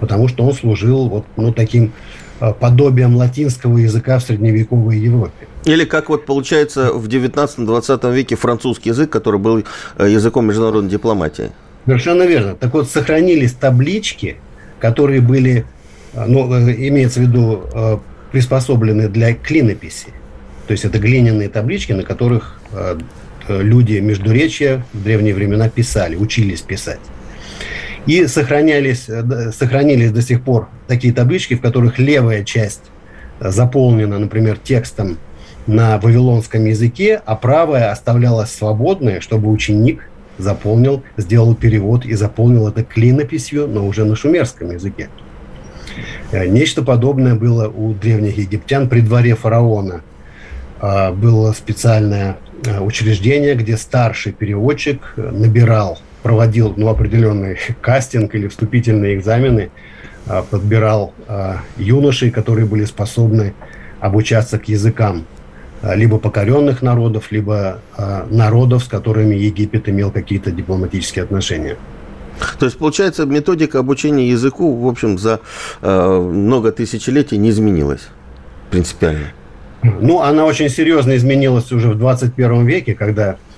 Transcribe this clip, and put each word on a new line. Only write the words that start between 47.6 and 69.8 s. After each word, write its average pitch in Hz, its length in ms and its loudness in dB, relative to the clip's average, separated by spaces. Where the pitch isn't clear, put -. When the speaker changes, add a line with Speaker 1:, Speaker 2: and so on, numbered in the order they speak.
Speaker 1:
у 107 260 -4
древних 104 420 0
египтян. 107 540 -2
При 120 100 4
дворе 117 340 2
фараона, 110 680 0
а, 98 320 0
было 110 400 2
специальное, 104 840 0
а, 101 160 -4
учреждение, 113 720 0
где 113 240 -2
старший - 540 -2
переводчик, 123 840 -2
э, 110 140 -6
набирал, 110 680 2
проводил, 113 540 2
ну, 107 120 0
определенный 104 680 0
<laughs> 117 120 -8
кастинг 123 540 0
или 101 140 -4
вступительные 107 680 0
экзамены, 110 540 0
а, 95 160 -4
подбирал, 107 720 0
а, 95 320 -6
юношей, 127 540 2
которые 113 360 0
были 107 180 0
способны 107 720 0
обучаться 110 580 0
к - 100 -12
языкам, 104 580 0
а, 95 120 -2
либо 110 240 4
покоренных 123 640 0
народов, 117 480 0
либо, 101 500 -4
а, 98 340 -6
народов, 117 540 4
с - 40 -16
которыми 107 480 0
Египет 104 520 -2